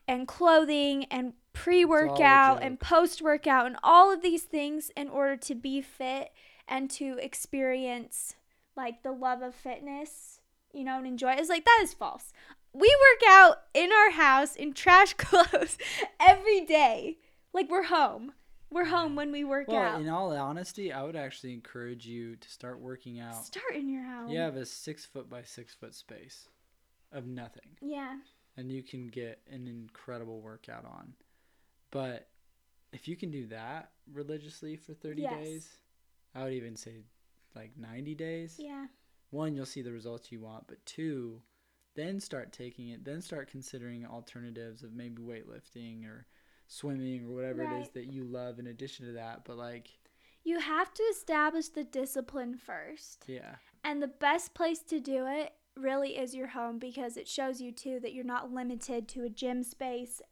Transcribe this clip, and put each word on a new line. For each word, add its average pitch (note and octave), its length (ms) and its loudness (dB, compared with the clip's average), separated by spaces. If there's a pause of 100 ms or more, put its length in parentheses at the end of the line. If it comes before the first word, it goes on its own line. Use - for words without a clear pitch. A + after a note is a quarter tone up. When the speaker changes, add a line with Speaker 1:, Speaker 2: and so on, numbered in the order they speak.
Speaker 1:
and B3+ 220 -4
clothing D4 760 4
and B3+ 280 -6 (220)
pre-workout D#4 640 4
Speaker 2:
It's - 20 4
all C4+ 380 8
a - 80 -4
Speaker 1:
and C4 120 -6
Speaker 2:
joke. - 100 -10
Speaker 1:
post-workout D4+ 800 4
and B3+ 160 -6
all F4+ 300 10
of F4+ 80 -2
these E4+ 220 0
things D4+ 480 -4
in C#4+ 180 -8
order C#4 300 -2
to - 160 -8
be C4+ 260 -6
fit C4 540 -8 (320)
and C4+ 240 -6
to C4+ 320 -8
experience, B3+ 1120 -6 (420)
like, A#3+ 260 -10
the C4 100 -8
love B3+ 280 -4
of B3+ 140 -10
fitness, C#4+ 840 -14 (340)
you C#4 100 -10
know, C4 140 -6
and C4 80 -8
enjoy B3+ 260 -2
it. C4 80 0
It's D#4+ 80 -2
like, E4+ 160 -2
that A#4 180 8
is - 120 -4
false. - 360 -10 (440)
We G4+ 260 8
work B4+ 300 10
out F#4+ 320 12 (100)
in F4 180 2
our G#4+ 200 8
house D4 440 4
in C#4+ 200 -8
trash F#4 400 10
<laughs> - 40 -18
clothes - 600 4 (420)
every F#4+ 400 8
day. D4+ 580 2 (360)
Like, F4 160 0
we're F4+ 140 2
home. C4 500 0 (360)
We're B3+ 140 0
home E4 280 -2
Speaker 2:
Yeah. C#4+ 40 -6
Speaker 1:
when D4 160 -6
we D4 120 -6
work C#4 240 -4
Speaker 2:
Well, A3+ 100 0 (160)
Speaker 1:
out. - 80 -6
Speaker 2:
in D3+ 80 -6
all F3+ 260 -4
honesty, D#3+ 560 -8
I C3+ 120 -8
would E3 120 -10
actually C3 380 -12
encourage A#2+ 520 -14
you A#2 300 -14
to - 140 -20
start B2 300 -16
working B2 380 -16
out. A#2 280 -16
Speaker 1:
Start - 280 -12
in C#4 140 -8
your C4 160 -8
home. A#3+ 240 -14
Speaker 2:
You D#3 120 -8
have D#3 160 -6
a C3 100 -10
six - 400 -16
foot B2 240 -18
by B2 120 -16
six A#2 320 -20
foot A2+ 200 -20
space - 560 -20 (600)
of B2+ 160 -14
nothing. B2 540 -18
Speaker 1:
Yeah. C#4 380 -12 (400)
Speaker 2:
And B2+ 120 -14
you C3 120 -12
can B2+ 260 -16
get A#2 320 -14 (100)
an B2+ 160 -16
incredible A#2 760 -16
workout A2+ 420 -20
on. - 300 -20 (760)
But C3 380 -10 (640)
if - 160 -18
you E3+ 80 -10
can F3 140 -12
do C3+ 160 -12
that A2+ 460 -16 (200)
religiously D3+ 640 -14
for D#3 180 -20
thirty D#3 280 -12
Speaker 1:
Yes. A#3+ 200 -8
Speaker 2:
days, D#3+ 360 -16 (560)
I C3 100 -12
would C3+ 80 -8
even A#2 240 -12
say, A2+ 220 -20 (560)
like, A2 240 -20
ninety B2 360 -14
days. E3 440 -12
Speaker 1:
Yeah. C#4+ 280 -16 (440)
Speaker 2:
One, D3+ 240 -8
you'll C3+ 120 -10
see C3 160 -16
the A#2+ 100 -12
results A#2 400 -16
you A2+ 80 -16
want, A2 280 -20
but - 180 -20
two, B2+ 560 -10 (520)
then F#3 260 -10
start C3+ 320 -14
taking B2 380 -18
it, A#2 140 -18
then D3 160 -12
start D3 280 -14
considering A#2+ 580 -16
alternatives A#2 760 -18
of A2+ 100 -20
maybe A#2+ 300 -16
weightlifting A#2 840 -18
or A2 200 -20 (400)
swimming C3 600 -10
or B2 80 -14
whatever B2+ 280 -8
it B2+ 40 -6
is B2 60 -8 (140)
Speaker 1:
Right. - 80 -20
Speaker 2:
that B2 120 -14
you C3+ 180 -14
love B2 340 -12
in A#2+ 100 -14
addition B2 380 -16
to A#2+ 60 -16
that, A#2 320 -16
but, B2 120 -18
like, A#2+ 420 -18 (460)
Speaker 1:
You E4 160 -4
have D#4 340 -6
to - 100 -6
establish D#4+ 640 -4
the D4+ 160 -10
discipline B3+ 720 -10
first. G#3 720 -18
Speaker 2:
Yeah. B2+ 280 -16 (280)
Speaker 1:
And C#4+ 180 -6
the C#4 60 -6
best D4+ 460 -4
place E4 300 -4
to D#4 160 -6
do C4 260 -6
it D4 280 -8 (220)
really C4+ 400 -4
is B3+ 180 -10
your C4 140 -12
home A#3 300 -10
because A#3+ 380 -12
it A3+ 120 -16
shows C4 320 -8
you, B3 120 -14
too, B3+ 280 -10
that A#3+ 140 -12
you're B3+ 100 -12
not B3 280 -8
limited B3 560 -10
to A#3+ 160 -12
a A#3+ 40 -8
gym B3 340 -8
space B3 680 -12